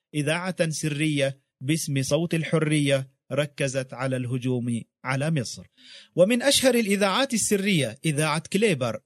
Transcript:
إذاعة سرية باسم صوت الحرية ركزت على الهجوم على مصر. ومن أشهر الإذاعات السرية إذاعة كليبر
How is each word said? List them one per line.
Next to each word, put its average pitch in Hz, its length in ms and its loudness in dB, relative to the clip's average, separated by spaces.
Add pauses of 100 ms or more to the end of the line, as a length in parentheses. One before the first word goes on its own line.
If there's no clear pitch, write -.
(140)
إذاعة 165 560 -2
سرية 143 720 -2 (200)
باسم 143 420 -2
صوت 165 320 0
الحرية 151 760 0 (220)
ركزت 135 640 -4
على 131 220 -4
الهجوم 123 680 -4 (220)
على 135 260 -2
مصر. 143 360 -6 (480)
ومن 220 280 6
أشهر 269 320 4
الإذاعات 202 600 2
السرية 190 720 0
إذاعة 156 380 0 (100)
كليبر 143 540 0